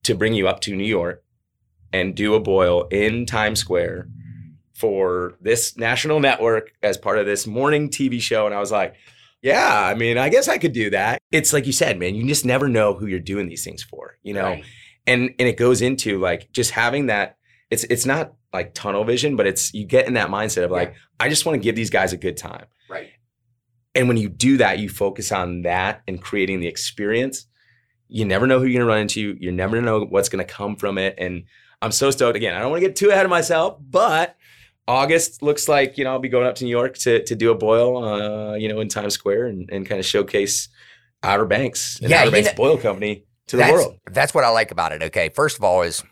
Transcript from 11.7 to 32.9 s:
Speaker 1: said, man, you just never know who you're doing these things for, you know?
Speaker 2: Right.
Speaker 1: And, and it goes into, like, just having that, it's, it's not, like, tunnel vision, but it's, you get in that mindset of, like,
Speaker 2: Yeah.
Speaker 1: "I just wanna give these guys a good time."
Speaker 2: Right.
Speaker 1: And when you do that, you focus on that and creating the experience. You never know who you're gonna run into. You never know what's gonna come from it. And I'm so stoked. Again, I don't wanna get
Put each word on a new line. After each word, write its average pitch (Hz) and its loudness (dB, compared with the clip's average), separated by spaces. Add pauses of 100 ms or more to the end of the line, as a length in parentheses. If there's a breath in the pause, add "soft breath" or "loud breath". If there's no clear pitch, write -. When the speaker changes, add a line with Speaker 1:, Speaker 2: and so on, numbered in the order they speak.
Speaker 1:
said, 120 0
man, 90 -2
you 113 -4
just 143 0
never 135 2
know 107 2
who 95 -6
you're 92 -4
doing 92 -6
these 82 -12
things 82 -14
for, - -18
you 101 -10
know? 98 -2
Speaker 2:
Right. 92 -4 (440 loud breath)
Speaker 1:
And, 127 2
and 123 2
it 113 0
goes 123 4
into, 123 0
like, 87 -2
just 120 -2
having 120 0
that, 104 -2 (320)
it's, 113 -2
it's 120 -2
not, 147 -2 (180)
like, 90 -8
tunnel 104 -4
vision, 123 0
but 104 2
it's, - -2
you 104 -8
get 127 2
in 123 -2
that 98 0
mindset 101 -2
of, 87 -2
like, 87 -2
Speaker 2:
Yeah. - -20 (200 soft breath)
Speaker 1:
"I 120 2
just 151 0
wanna 156 0
give 107 0
these 113 -4
guys 95 0
a 90 -6
good 87 -6
time." - -14 (240)
Speaker 2:
Right. - -14 (840)
Speaker 1:
And 127 2
when 117 2
you 104 -2
do 127 2
that, 98 2
you 101 -6
focus 98 -4
on 90 -4
that 92 -2
and 90 -10
creating 95 -2
the 85 -4
experience. 113 -4 (640)
You 110 -4
never 98 2
know 131 6
who 131 0
you're 123 2
gonna 117 4
run 107 2
into. 104 -4
You 90 -6
never 95 -2
know 110 2
what's 98 0
gonna 95 -4
come 101 -8
from 98 -4
it. 95 -2
And 90 -6 (400 soft breath)
I'm 113 -2
so 139 2
stoked. 120 2
Again, 101 -2
I 95 -4
don't 123 -2
wanna 175 0
get 190 0